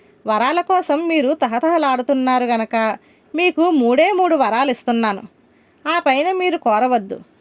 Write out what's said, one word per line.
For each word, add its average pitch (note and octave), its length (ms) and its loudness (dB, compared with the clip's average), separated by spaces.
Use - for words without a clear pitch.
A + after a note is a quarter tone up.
వరాల A#3+ 340 0
కోసం E4+ 480 0
మీరు D4+ 240 2
తహతహలాడుతున్నారు C4 1120 0
గనక A3 520 -2
మీకు E4+ 360 2
మూడే C#4 420 2
మూడు F4+ 240 2
వరాలు B3+ 340 0
ఇస్తున్నాను. A3+ 520 -4
ఆ E4 100 0
పైన D4+ 340 0
మీరు F4+ 260 -2
కోరవద్దు, A3 600 0